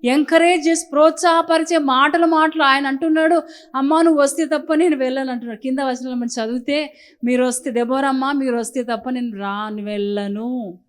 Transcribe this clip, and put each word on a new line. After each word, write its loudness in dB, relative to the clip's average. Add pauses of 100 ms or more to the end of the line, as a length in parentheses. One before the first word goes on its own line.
ఎంకరేజ్ 4
చేసి, 0
ప్రోత్సాహపరిచే 2
మాటలు, 2
మాటలు. 2
ఆయన 2
అంటున్నాడు, 2 (340)
"అమ్మా, 2
నువ్వు 4
వస్తే 0
తప్ప -2
నేను 2
వెళ్ళను," -2
అంటున్నాడు. -8
కింద -4
వచనాలు -4
మనం -4
చదివితే, -4 (300)
"మీరు 2
వస్తే, -4
దెబోరమ్మ, -2
మీరు -2
వస్తే -4
తప్ప -6
నేను -6
రాను, -8
వెళ్ళను." -6